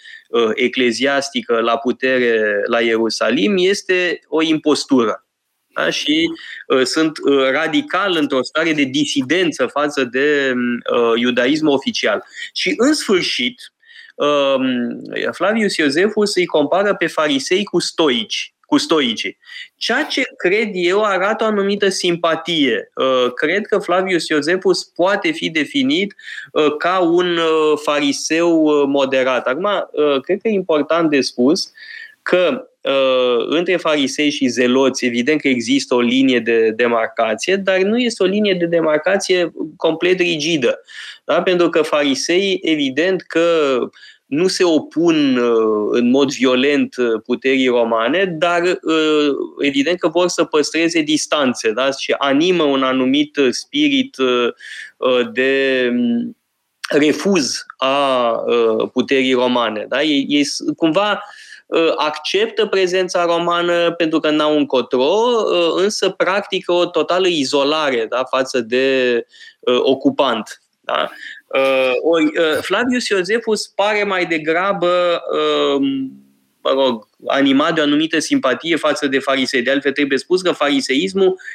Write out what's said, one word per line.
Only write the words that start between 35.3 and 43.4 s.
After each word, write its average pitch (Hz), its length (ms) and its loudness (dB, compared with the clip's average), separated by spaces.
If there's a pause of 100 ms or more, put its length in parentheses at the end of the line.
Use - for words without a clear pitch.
că 147 60 0
există 127 480 0
o 123 40 4
linie 127 400 4
de 113 300 2
demarcație, 113 840 0
dar 190 220 0
nu 202 200 0
este 233 260 0
o - 20 4
linie 202 280 2
de 175 120 -2
demarcație 165 840 0 (260)
complet 170 420 0
rigidă. 160 600 0 (420)
Da? 160 180 0
Pentru 180 280 2
că 170 120 2
fariseii, 156 840 0
evident 156 580 0
că 160 560 0 (480)